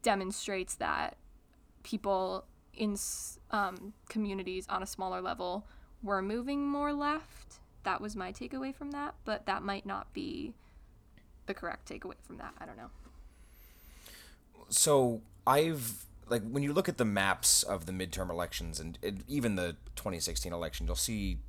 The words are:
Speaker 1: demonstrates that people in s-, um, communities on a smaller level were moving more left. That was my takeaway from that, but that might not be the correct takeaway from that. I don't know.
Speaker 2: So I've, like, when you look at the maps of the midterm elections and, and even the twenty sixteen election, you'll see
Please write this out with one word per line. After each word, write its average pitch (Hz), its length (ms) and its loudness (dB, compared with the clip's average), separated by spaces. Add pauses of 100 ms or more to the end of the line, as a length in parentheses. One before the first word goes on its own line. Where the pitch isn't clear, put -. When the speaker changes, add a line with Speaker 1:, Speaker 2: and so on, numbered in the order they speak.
Speaker 1:
demonstrates 196 720 2
that - 400 0 (680)
people 190 600 0 (300)
in 208 200 0
s-, - 440 -6 (140)
um, 196 400 -2 (160)
communities 190 600 -2
on 190 140 -2
a 190 40 -6
smaller 185 340 -4
level 180 460 -2 (360)
were 196 200 2
moving 247 460 0
more 285 240 0
left. 294 680 -4 (240)
That 190 160 2
was 214 160 -6
my 185 160 -6
takeaway 262 420 -6
from 285 160 -10
that, 285 240 -6 (100)
but 214 220 -4
that 196 160 0
might 196 240 -4
not 196 260 -6
be - 420 -6 (920)
the 196 80 -4
correct - 340 -10
takeaway - 260 -8 (120)
from 180 120 -14
that. - 200 -12
I 170 80 -12
don't 160 100 -14
know. 113 140 -14 (1800)
Speaker 2:
So 127 520 6 (260)
I've, 135 600 4 (220)
like, 117 200 4
when 139 140 0
you 143 100 2
look 185 160 4
at - 80 -2
the 123 80 4
maps 98 580 6
of 85 240 0
the 92 60 -4
midterm 92 380 -2
elections 85 500 -2
and, 80 220 -6
and 98 240 -4
even 120 300 2
the 87 200 0 (200)
twenty 90 240 -4
sixteen - 320 -2
election, 85 340 -2
you'll 78 100 2
see 104 420 0 (100)